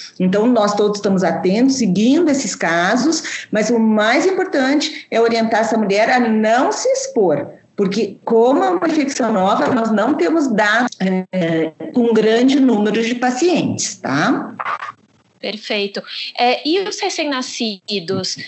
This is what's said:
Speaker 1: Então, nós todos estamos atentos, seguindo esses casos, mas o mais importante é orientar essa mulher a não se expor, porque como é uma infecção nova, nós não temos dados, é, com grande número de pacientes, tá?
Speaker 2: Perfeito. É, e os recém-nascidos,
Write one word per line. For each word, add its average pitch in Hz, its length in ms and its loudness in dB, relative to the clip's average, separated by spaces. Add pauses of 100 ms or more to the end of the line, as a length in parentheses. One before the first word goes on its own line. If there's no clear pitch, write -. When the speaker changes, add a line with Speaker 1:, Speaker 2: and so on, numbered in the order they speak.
(200)
Speaker 1:
Então, 190 260 2
nós 214 300 2
todos 208 220 0
estamos 190 260 0
atentos, 220 520 2
seguindo 233 540 2
esses 262 240 -2
casos, 208 960 -2
mas 214 200 0
o 233 100 2
mais 220 460 2
importante 302 840 -2
é 226 120 0
orientar 226 400 2
essa 226 160 0
mulher 208 320 0
a 254 100 2
não 226 540 2
se - 160 -2
expor, 208 580 0 (260)
porque 196 520 -2
como 247 400 4
é 381 60 0
uma 349 180 -2
infecção 269 420 -2
nova, 226 420 0
nós 226 160 0
não 220 260 0
temos 330 320 0
dados, 214 420 2 (420)
é, 165 400 -2 (220)
com 233 180 2
grande 226 480 4
número 214 420 2
de 233 140 -2
pacientes, 247 800 -2
tá? - 580 -2 (840)
Speaker 2:
Perfeito. 202 640 -6 (340)
É, 247 300 0
e 359 140 2
os 415 180 -6
recém-nascidos, 220 1400 -4 (120)